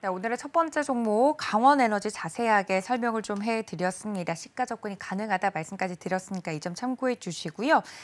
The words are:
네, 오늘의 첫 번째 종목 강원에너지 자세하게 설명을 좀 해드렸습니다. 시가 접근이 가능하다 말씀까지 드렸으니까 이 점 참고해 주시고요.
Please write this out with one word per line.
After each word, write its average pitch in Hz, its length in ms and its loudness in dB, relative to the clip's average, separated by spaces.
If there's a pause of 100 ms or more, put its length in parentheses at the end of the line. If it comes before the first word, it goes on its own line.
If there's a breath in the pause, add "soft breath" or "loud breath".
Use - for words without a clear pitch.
네, 202 60 -2
오늘의 196 300 -2
첫 285 120 -10
번째 320 320 2
종목 240 560 4
강원에너지 226 720 4
자세하게 202 720 2
설명을 233 400 0
좀 202 220 -4
해드렸습니다. 185 920 -2
시가 - 300 -6
접근이 214 340 -8
가능하다 196 540 0
말씀까지 180 460 -4
드렸으니까 185 540 -4
이 156 80 -4
점 175 120 -6
참고해 247 440 -2
주시고요. - 680 0 (220 loud breath)